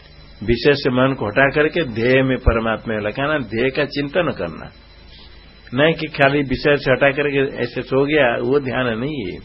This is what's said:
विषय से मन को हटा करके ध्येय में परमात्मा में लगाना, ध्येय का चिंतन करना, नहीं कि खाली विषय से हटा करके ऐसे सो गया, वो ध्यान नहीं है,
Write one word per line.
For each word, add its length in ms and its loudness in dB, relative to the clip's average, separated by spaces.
विषय 300 2
से 180 0
मन 280 2
को 80 -4
हटा 220 4
करके 360 0
ध्येय 380 2
में 160 0
परमात्मा 560 0
में 60 -2
लगाना, 380 -2
ध्येय 320 -2
का 140 -2
चिंतन 540 -2
करना, 320 -8
नहीं 200 4
कि 120 -8
खाली 360 2
विषय 340 0
से 160 0
हटा 180 4
करके 460 -2
ऐसे 260 -4
सो 220 0
गया, 460 0
वो 100 2
ध्यान 380 -2
नहीं 340 -6
है, 120 -12